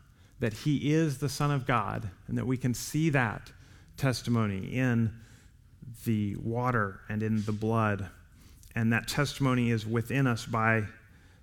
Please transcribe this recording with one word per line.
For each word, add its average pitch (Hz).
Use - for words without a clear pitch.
that 117
he 139
is 156
the 143
Son 143
of 139
God, 110
and 120
that 110
we 127
can 123
see 156
that 123
testimony 113
in 117
the 104
water 113
and 107
in 110
the 107
blood, 107
and 113
that 113
testimony 127
is 113
within 117
us 117
by 113